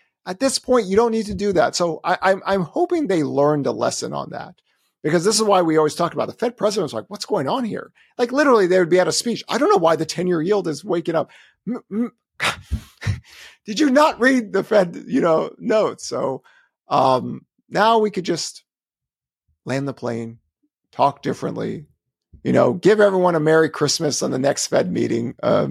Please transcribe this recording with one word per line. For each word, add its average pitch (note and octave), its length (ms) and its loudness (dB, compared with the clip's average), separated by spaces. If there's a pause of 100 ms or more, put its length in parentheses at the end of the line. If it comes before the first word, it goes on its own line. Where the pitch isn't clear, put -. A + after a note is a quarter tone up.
(260)
At F#3 160 -10
this C4+ 180 0
point, A#3+ 280 0
you F#3+ 100 2
don't A#3 160 4
need A3 140 -2
to G#3 80 -8
do G3 180 -2
that. C#3+ 220 2
So E3+ 280 -4
I, F3 180 0
I'm, F#3+ 240 2
I'm G3 180 0
hoping E4+ 440 -2
they F3 160 2
learned C#3+ 420 2
a A#2+ 60 0
lesson A#2+ 400 -4
on C#3+ 200 -8
that, - 240 -14 (480)
because D#3+ 200 0
this G#3 120 0
is G#3+ 80 0
why G3+ 180 4
we D#3+ 160 2
always D3+ 180 2
talk E3+ 180 -4
about B2 140 -4
the - 60 -12
Fed A#3+ 240 -6
president G3+ 260 -2
was B2 100 -6
like, A2 140 -8
"What's G3+ 180 -12
going D#3 220 -2
on A#3+ 160 -4
here?" - 300 -10 (240)
Like, B3 160 -2
literally, B3+ 340 4
they F#3 120 4
would E3+ 100 2
be F3+ 100 4
at F3 80 2
a D#3 60 -2
speech. - 340 -4
I G#3+ 100 -2
don't D4 120 2
know G#4 80 4
why E3 180 4
the D#3 100 -4
ten-year F3 360 -2
yield F#3 260 0
is D3 160 -6
waking F3 320 -4
up. - 160 -2 (360)
M-, A#3+ 220 -8
m-, A3 220 -4 (280)
<laughs> - 120 -2 (1120)
did G#3 140 -6
you D4+ 100 4
not D4 300 2
read A#3+ 320 2
the F#3+ 120 0
Fed, F3 440 0
you B3 140 0
know, D#3+ 360 2
notes? G3+ 480 -2
So, B2+ 380 -4 (460)
um, C3 560 0 (240)
now A3 300 2
we G#3+ 120 0
could F3+ 140 -6
just - 400 -6 (1000)
land C#3 220 -4
the C3 60 -8
plane, A#2 460 -8 (520)
talk C3+ 300 0
differently, A2 640 -6 (580)
you - 80 0
know, B2 220 4
give G3 260 4
everyone F#3 360 4
a D#3 40 0
Merry D#3 300 4
Christmas D3 520 -2
on C3 100 -2
the C3+ 60 -2
next C#3 300 -2
Fed C3+ 240 0
meeting, A#2 500 -2
uh, A#2+ 300 0